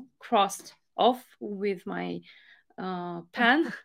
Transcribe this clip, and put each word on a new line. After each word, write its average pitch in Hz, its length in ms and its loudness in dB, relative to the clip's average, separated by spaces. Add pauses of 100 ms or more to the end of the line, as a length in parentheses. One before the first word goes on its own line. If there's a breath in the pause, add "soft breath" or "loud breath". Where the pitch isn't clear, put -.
(180)
crossed - 560 0 (220)
off 247 280 4 (140)
with 202 480 -6
my, 175 360 -6 (540 soft breath)
uh, 175 440 -8 (120)
pen 254 400 4 (120)